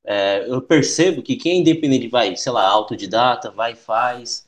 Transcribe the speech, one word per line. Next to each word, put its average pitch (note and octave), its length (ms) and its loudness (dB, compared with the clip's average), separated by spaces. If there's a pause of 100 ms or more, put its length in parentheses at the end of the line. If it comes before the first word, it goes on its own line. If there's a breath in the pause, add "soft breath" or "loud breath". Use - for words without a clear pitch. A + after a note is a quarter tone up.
É, G2+ 420 0
eu B2+ 140 -4
percebo D#3+ 600 2
que C3 140 -4
quem E3 160 -2
é F#3 40 2
independente, D3+ 520 2
vai, A2+ 260 0
sei - 180 -6
lá, G#2+ 140 2
autodidata, G#2+ 840 0
vai A2+ 220 -6
e A2+ 40 -16
faz. A#2+ 720 -4